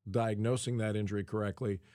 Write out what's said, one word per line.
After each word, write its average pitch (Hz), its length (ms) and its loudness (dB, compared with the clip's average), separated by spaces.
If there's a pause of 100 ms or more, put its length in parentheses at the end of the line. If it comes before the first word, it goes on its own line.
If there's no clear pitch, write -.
diagnosing 117 680 0
that 110 180 0
injury 101 300 0
correctly 104 560 -2 (140)